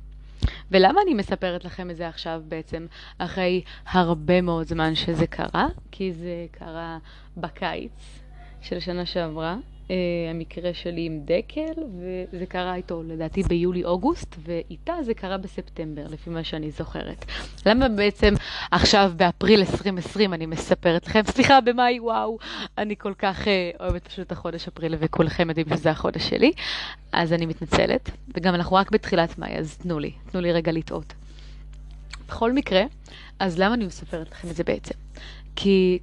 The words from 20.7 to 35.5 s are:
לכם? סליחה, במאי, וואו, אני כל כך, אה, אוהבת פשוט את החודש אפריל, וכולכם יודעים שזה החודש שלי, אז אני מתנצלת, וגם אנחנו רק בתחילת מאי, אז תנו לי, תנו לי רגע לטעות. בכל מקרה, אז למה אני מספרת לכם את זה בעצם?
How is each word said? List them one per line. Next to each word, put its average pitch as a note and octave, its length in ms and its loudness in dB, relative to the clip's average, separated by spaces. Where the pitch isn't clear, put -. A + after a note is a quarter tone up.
לכם? A3 180 4
סליחה, C4+ 360 8
במאי, B3 400 2
וואו, A3+ 380 -2
אני G#3 180 -2
כל G3 180 -6
כך, F#3+ 340 -2
אה, F#3 220 2
אוהבת F3+ 280 -4
פשוט F3+ 180 -10
את - 60 -6
החודש - 360 -8
אפריל, E3 300 -4
וכולכם D#3+ 500 2
יודעים D#3+ 200 0
שזה D#3+ 220 2
החודש - 380 -2
שלי, - 240 4
אז E3+ 200 2
אני E3+ 140 0
מתנצלת, - 640 0
וגם F3+ 180 2
אנחנו F3 220 2
רק F#3+ 140 4
בתחילת F3 480 2
מאי, - 200 -6
אז D#3+ 180 -6
תנו E3+ 220 -2
לי, D3 140 -4
תנו F#3 100 -2
לי F3 120 2
רגע E3 200 2
לטעות. D#3+ 420 -4
בכל A#3 240 0
מקרה, G3+ 300 4
אז F3+ 200 0
למה G3 160 4
אני A#3 120 0
מספרת E3 440 -10
לכם - 200 -12
את D#3+ 60 -8
זה E3 80 -2
בעצם? - 300 -4